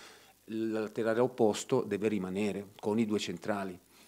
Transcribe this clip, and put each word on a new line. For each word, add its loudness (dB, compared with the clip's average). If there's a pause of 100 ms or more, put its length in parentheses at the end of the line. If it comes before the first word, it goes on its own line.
(460)
il -2
laterale 0
opposto 4
deve 0
rimanere -2 (100)
con 0
i 4
due 0
centrali, -4 (300)